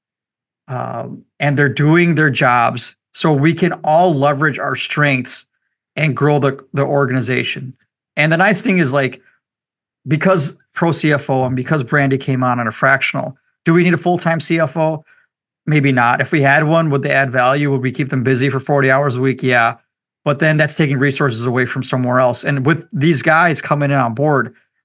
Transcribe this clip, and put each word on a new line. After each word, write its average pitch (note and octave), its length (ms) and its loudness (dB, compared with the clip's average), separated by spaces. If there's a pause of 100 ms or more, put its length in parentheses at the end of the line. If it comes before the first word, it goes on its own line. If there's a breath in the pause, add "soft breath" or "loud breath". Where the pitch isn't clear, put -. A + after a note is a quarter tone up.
(680)
um, A#2+ 580 -10 (140)
and C#3+ 180 0
they're C#3+ 100 4
doing D#3+ 460 2
their D3+ 160 2
jobs B2 640 0 (200)
so D#3+ 180 0
we D3 220 2
can E3+ 180 0 (100)
all E3 300 2
leverage C#3+ 460 0
our C3+ 160 -4
strengths C3+ 720 -2 (480)
and D3 200 0
grow D3 220 2
the, C3+ 260 -2 (100)
the C#3 100 0
organization. B2+ 920 -4 (400)
And D3+ 160 2
the E3 60 0
nice F#3+ 240 2
thing F#3+ 160 0
is, C#3 160 0
like, C3+ 260 -2 (880 soft breath)
because D#3+ 480 0 (180)
Pro E3+ 180 0
C D3+ 200 0
F C#3+ 180 -2
O C3 140 0
and B2+ 120 -2
because B2+ 280 -2
Brandy C3+ 340 0
came C3 260 -2
on, B2 160 0
on A#2 80 -4
a A2 40 -6
fractional, C3+ 640 -2 (280)
do E3 80 4
we F3 100 4
need F3 100 2
a - 40 0
full-time E3+ 420 0
C E3 200 -2
F D#3+ 180 -2
O? D#3 260 -2 (640 soft breath)
Maybe D3 260 2
not. B2+ 300 2
If - 100 -6
we D#3 100 2
had D3+ 240 4
one, D#3+ 240 2
would C#3 120 0
they D3 100 -2
add C3+ 200 0
value? C3 400 0
Would C3+ 100 -2
we B2+ 100 -2
keep C3+ 180 -6
them C3 140 -2
busy C3 260 0
for C3+ 100 -2
forty C#3 300 2
hours C3+ 280 0
a B2+ 40 -2
week? C3 220 -2
Yeah. A#2+ 320 2 (480)
But C#3+ 160 -2
then D#3 180 2
that's D3+ 180 0
taking C#3+ 220 0
resources C3 460 0
away B2+ 220 0
from B2+ 180 -6
somewhere B2+ 360 0
else. B2 240 0
And C#3 220 -2
with D#3+ 280 0
these D#3 280 2
guys E3 400 2
coming D3 300 -2
in C#3 60 2
on A#2+ 160 0
board, C3+ 420 0 (300 soft breath)